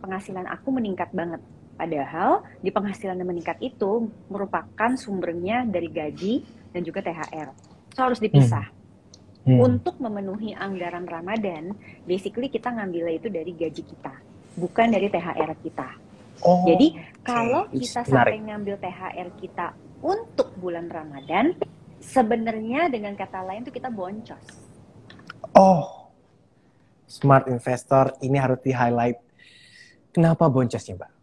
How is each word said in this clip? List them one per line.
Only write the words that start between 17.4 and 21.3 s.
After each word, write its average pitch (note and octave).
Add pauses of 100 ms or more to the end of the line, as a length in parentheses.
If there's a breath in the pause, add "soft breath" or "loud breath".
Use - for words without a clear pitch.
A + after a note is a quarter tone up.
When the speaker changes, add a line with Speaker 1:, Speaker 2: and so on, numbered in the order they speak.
Speaker 2:
It's B3+
Speaker 1:
kita A#3+
Speaker 2:
menarik. A3
Speaker 1:
sampai G#3+
ngambil G3+
T F#3+
H F3+ (140)
R F3
kita F3+ (340)
untuk F#4+
bulan E3+
Ramadan, D#3 (460)